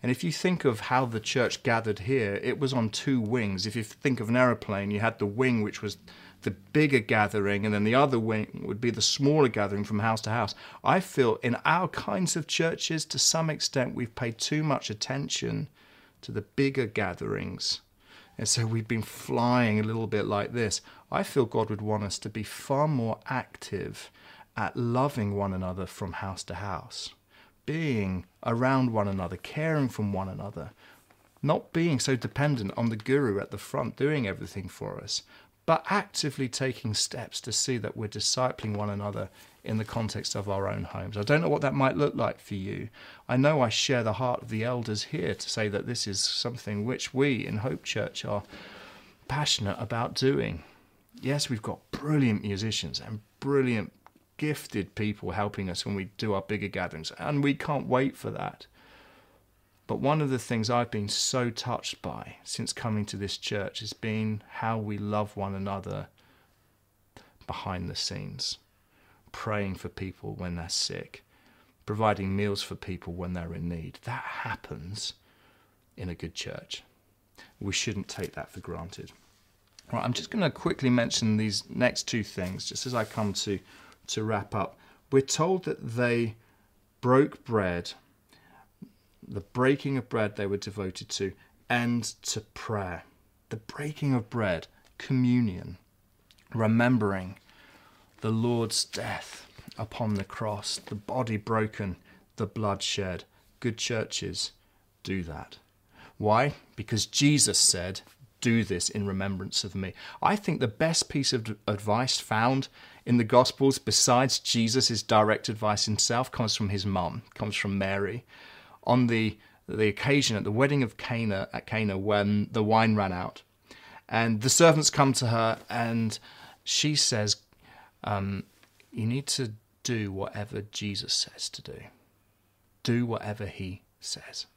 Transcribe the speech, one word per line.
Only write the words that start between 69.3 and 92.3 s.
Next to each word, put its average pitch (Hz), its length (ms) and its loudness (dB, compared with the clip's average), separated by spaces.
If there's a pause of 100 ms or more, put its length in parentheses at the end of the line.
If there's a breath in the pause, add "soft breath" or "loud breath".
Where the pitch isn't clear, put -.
praying 101 460 -4
for - 120 -10
people 98 460 -10
when 87 220 -6
they're 85 120 -8
sick, - 560 -6 (640 soft breath)
providing 104 480 2
meals 101 280 0
for - 120 -8
people 90 380 -10
when 90 200 -6
they're 85 220 -6
in 82 140 -4
need. 82 340 -8
That 117 220 -8
happens - 920 -8 (800 soft breath)
in 92 120 -8
a 85 80 -6
good - 180 -8
church. - 480 -10 (800 loud breath)
We 101 120 -4
shouldn't 98 360 -2
take 82 240 -8
that 73 180 -10
for - 80 -16
granted. 85 540 -12 (800 soft breath)
Right, - 120 -2
I'm 123 80 0
just - 180 -4
gonna 190 200 2
quickly - 400 0
mention 117 460 4
these 107 340 0
next - 380 0
two 110 160 -2
things, 95 440 -6
just - 180 -6
as 127 80 -6
I 113 100 0
come 107 300 -2
to 95 260 -2 (480 loud breath)
to 110 160 -4
wrap 107 300 -2
up, 101 240 -4 (320 soft breath)
we're 135 100 8
told 175 440 0
that 123 320 -6
they 120 400 2 (640 soft breath)
broke 135 440 4
bread, 92 480 0 (1300 soft breath)
the 101 140 -8
breaking 135 560 0
of 127 120 -4
bread 104 280 0
they 104 100 -2
were 98 100 0
devoted 98 540 -6
to, 95 220 -2 (360 soft breath)
and 120 360 0 (180)
to - 180 -4